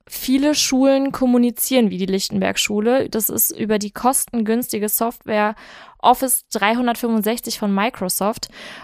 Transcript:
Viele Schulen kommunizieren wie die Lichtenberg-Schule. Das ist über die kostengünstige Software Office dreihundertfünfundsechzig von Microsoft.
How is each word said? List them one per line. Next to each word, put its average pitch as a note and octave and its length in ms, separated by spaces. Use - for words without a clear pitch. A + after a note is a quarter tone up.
Viele C#4 480
Schulen C4+ 580
kommunizieren A#3+ 760
wie F3+ 80
die F#3+ 80
Lichtenberg-Schule. G3+ 1040
Das A3 200
ist - 220
über G#3+ 280
die G3+ 120
kostengünstige A3+ 1000
Software G#3+ 640
Office B3 500
dreihundertfünfundsechzig A3+ 1120
von G#3 140
Microsoft. G3 760